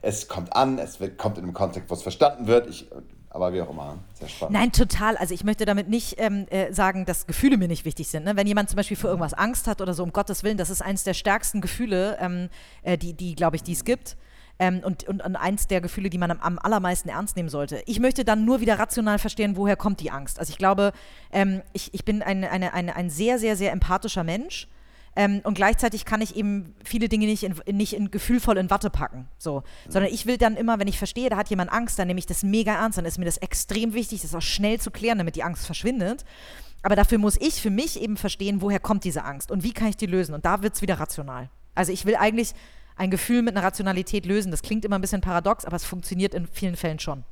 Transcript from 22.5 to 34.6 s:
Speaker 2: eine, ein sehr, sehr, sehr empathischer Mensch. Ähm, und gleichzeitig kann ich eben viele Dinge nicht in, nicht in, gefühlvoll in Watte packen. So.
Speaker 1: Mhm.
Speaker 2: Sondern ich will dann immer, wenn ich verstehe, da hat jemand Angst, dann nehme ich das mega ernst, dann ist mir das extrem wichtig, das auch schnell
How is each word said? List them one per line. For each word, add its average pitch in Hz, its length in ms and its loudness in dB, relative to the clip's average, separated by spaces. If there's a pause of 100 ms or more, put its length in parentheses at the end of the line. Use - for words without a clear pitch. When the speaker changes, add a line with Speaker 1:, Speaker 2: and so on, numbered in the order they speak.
Speaker 2:
eine, 175 220 -2
ein 175 160 -2
sehr, 214 260 2
sehr, 220 180 2
sehr 190 160 0
empathischer 185 520 0
Mensch. 208 440 -4 (480)
Ähm, 202 280 4
und 214 100 0
gleichzeitig 214 520 2
kann 220 160 0
ich 220 140 -4
eben 202 380 -2 (100)
viele 233 240 0
Dinge 214 200 2
nicht 214 160 0
in, 196 120 -2 (220)
nicht 208 160 0
in, 208 160 -2
gefühlvoll 233 480 4
in 185 140 0
Watte 202 180 2
packen. - 380 -4 (100)
So. 143 220 -6 (260)
Speaker 1:
Mhm. - 60 -14
Speaker 2:
Sondern 196 200 2
ich 226 140 -6
will 247 140 2
dann 220 180 6
immer, 226 220 2
wenn 202 80 0
ich 202 100 -2
verstehe, 240 320 0
da 214 80 2
hat 202 140 0
jemand 185 200 0
Angst, 233 280 -2
dann 180 80 2
nehme 180 120 0
ich - 60 -8
das - 160 -2
mega 208 400 4
ernst, 220 160 0
dann 180 80 -2
ist 165 140 -4
mir 180 60 -2
das 170 120 0
extrem 214 560 -2
wichtig, 220 300 -4
das 160 100 -6
auch 170 80 -2
schnell 208 380 2